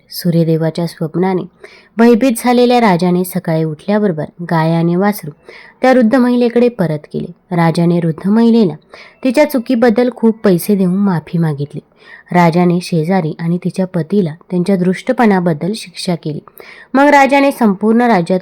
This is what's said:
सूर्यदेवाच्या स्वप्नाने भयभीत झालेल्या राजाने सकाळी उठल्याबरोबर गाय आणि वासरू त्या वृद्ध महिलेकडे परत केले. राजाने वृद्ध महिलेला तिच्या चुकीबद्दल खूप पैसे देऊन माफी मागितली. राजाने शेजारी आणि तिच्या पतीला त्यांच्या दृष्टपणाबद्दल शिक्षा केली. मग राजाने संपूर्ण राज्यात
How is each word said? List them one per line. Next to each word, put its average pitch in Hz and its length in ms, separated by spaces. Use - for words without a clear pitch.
सूर्यदेवाच्या 165 800
स्वप्नाने 175 540
भयभीत 240 400
झालेल्या 247 440
राजाने 180 420
सकाळी 170 400
उठल्याबरोबर 160 640
गाय 165 300
आणि 170 240
वासरू 196 360
त्या 262 120
वृद्ध 254 220
महिलेकडे 240 540
परत 160 300
केले. 156 420
राजाने 170 420
वृद्ध 165 320
महिलेला 226 440
तिच्या 269 220
चुकीबद्दल 247 680
खूप 220 280
पैसे 190 320
देऊन 185 200
माफी 185 420
मागितली. 151 440
राजाने 175 480
शेजारी 170 580
आणि 170 180
तिच्या 185 300
पतीला 165 480
त्यांच्या 180 240
दृष्टपणाबद्दल 180 1000
शिक्षा - 400
केली. 151 240
मग 269 100
राजाने 277 480
संपूर्ण 226 500
राज्यात 185 400